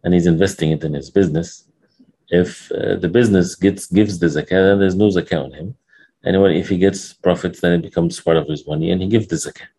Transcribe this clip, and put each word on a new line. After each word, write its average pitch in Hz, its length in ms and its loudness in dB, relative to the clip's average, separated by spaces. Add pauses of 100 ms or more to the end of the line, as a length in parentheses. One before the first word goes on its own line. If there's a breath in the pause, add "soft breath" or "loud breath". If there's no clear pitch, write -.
and 87 120 -4
he's 87 220 4
investing 80 400 0
it 76 120 -8
in 73 120 -6
his 67 100 -16 (100)
business, 85 300 0 (920)
if, - 80 0 (220)
uh, - 320 -4
the 85 160 -2
business 98 280 4 (180)
gets, 98 180 0 (160)
gives 104 180 2
the 82 180 0
zakah, 92 300 0
then 98 140 4
there's 95 240 2
no 104 140 4
zakah 85 300 -4
on 65 120 -18
him. 85 80 -12 (560 soft breath)
And 92 180 2
when, 95 120 4 (100)
if - 60 -10
he 95 160 0
gets 95 160 0 (260)
profits, 90 340 -2
then 87 160 2
it 82 120 -4
becomes 85 300 -2
part 82 220 0
of 71 120 -8
his 73 80 -8 (100)
money 78 200 -4
and 90 120 0
he 92 120 -4
gives 107 160 0
the 80 140 -4
zakah. - 340 -16